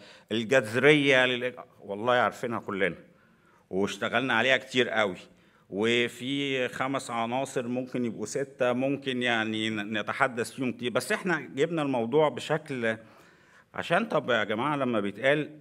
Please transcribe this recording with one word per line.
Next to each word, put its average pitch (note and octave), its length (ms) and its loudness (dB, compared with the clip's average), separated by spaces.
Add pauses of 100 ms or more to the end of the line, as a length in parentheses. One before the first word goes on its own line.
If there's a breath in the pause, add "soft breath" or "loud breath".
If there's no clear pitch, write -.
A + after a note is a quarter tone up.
(320 loud breath)
الجذرية B2+ 920 4
لل-، B2 280 -2 (260)
والله G#2 320 -2
عارفينها A#2 460 2
كلنا F#2+ 380 -2 (760 soft breath)
واشتغلنا G#2+ 640 0
عليها B2 220 4
كتير B2 320 0
قوي. G#2 280 0 (540 soft breath)
وفي A#2+ 1000 0
خمس C3 420 -4
عناصر، B2 580 -2
ممكن B2+ 360 -4
يبقوا G#2+ 220 -6
ستة، C3+ 460 -2
ممكن C3 500 -2
يعني A2 480 0
ن-، G#2+ 280 -4
نتحدث A2+ 540 -2
فيهم B2+ 200 -4
كتير، A#2+ 200 -4
بس B2+ 200 0
احنا F#3 280 0
جبنا D#3 420 -2
الموضوع C#3 460 2
بشكل، C3 680 -2 (800 loud breath)
عشان E3+ 320 0
طب D#3 240 0
يا A2 140 4
جماعة A#2 320 0
لما B2 240 0
بيتقال C3 500 0 (100)